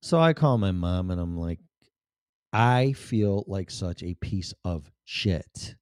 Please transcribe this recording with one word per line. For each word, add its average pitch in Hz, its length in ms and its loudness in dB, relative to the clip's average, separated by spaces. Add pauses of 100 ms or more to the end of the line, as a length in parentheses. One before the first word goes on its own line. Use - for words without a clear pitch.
So - 180 0
I 165 140 6
call 143 240 4
my 98 140 2
mom 90 400 0
and 90 80 -2
I'm 85 180 -4
like, 85 220 -4 (920)
I 123 420 4
feel 104 540 0
like 98 240 -6
such 87 320 -8
a 87 120 -6
piece - 380 -6 (100)
of 85 280 -6 (140)
shit. - 760 -4